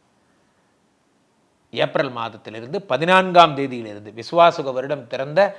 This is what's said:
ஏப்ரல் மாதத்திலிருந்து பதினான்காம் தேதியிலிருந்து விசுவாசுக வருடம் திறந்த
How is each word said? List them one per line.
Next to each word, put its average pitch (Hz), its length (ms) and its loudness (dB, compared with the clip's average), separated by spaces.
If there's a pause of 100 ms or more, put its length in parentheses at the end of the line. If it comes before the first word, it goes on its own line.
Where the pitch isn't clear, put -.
(1700)
ஏப்ரல் 135 500 -2
மாதத்திலிருந்து 113 580 -10 (140)
பதினான்காம் 175 640 4
தேதியிலிருந்து 113 540 -8 (100)
விசுவாசுக 156 520 2
வருடம் 131 340 -6
திறந்த 151 360 -2 (160)